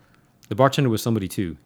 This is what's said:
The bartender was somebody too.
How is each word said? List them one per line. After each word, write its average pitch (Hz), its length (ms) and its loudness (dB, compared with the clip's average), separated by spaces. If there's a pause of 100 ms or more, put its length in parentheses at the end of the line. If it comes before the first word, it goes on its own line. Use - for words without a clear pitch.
(480)
The 104 60 -4
bartender 131 360 2
was 110 120 0
somebody 107 260 0
too. 87 380 -4